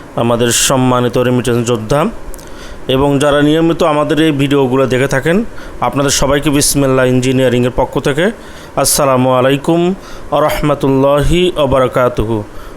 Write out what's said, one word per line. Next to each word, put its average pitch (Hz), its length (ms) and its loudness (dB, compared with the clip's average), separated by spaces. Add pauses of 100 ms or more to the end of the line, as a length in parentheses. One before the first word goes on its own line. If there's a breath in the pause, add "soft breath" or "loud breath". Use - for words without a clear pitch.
(160 loud breath)
আমাদের 120 360 2
সম্মানিত 127 640 0
রেমিটেন্স 120 500 0
যোদ্ধা 120 360 0 (840 loud breath)
এবং 139 300 2
যারা 143 240 2
নিয়মিত 160 400 2
আমাদের 151 400 2
এই 160 80 2
ভিডিওগুলো 135 560 2
দেখে 127 200 0
থাকেন, 165 380 0 (360 loud breath)
আপনাদের 135 300 0
সবাইকে 143 400 0
বিসমিল্লাহ 139 540 2
ইঞ্জিনিয়ারিংয়ের 127 720 2
পক্ষ 139 240 -2
থেকে 151 300 0 (460 loud breath)
আসসালামু 131 560 2
আলাইকুম 143 640 2 (360 loud breath)
ওয়া 147 120 0
রাহমাতুল্লাহি 143 1120 2
ওয়া 147 100 0
বারাকাতুহু। 123 760 0 (340 loud breath)